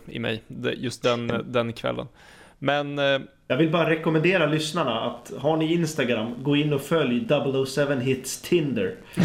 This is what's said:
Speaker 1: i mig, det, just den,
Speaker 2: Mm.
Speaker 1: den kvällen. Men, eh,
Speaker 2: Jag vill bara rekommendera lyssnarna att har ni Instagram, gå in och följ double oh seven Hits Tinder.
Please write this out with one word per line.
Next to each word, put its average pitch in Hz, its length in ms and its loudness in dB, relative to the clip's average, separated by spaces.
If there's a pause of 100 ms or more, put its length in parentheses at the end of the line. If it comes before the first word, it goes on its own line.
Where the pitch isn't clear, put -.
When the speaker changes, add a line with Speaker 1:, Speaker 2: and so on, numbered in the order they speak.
Speaker 1:
i - 140 -10
mig, 113 280 -4
det, 123 260 -4
just - 300 -6
den, 120 260 2
Speaker 2:
Mm. 120 220 -4
Speaker 1:
den 117 220 0
kvällen. 123 340 -6 (520)
Men, 143 400 -2
eh, 139 200 2 (280)
Speaker 2:
Jag 127 100 0
vill 156 140 4
bara 160 180 2
rekommendera 165 560 2
lyssnarna 147 560 0
att 117 360 -8
har 147 200 2
ni 160 160 2
Instagram, 123 720 -2
gå 143 120 2
in 147 180 2
och 139 80 0
följ 135 380 2
double 135 400 2
oh 135 60 2
seven 139 360 0
Hits 127 400 -2
Tinder. 131 540 0 (300)